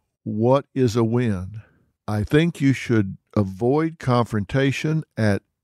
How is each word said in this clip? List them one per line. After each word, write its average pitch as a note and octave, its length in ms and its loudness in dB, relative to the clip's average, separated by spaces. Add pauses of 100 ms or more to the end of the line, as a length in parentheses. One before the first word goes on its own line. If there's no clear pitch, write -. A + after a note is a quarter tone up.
(240)
what A#2 500 0
is B2 220 2
a A#2+ 80 2
win. A2 580 -2 (460)
I G#2+ 160 -2
think D#3+ 360 2
you C3+ 140 4
should G#2+ 440 0 (180)
avoid A#2+ 640 -2
confrontation C3 1040 0 (140)
at G#2 240 2 (220)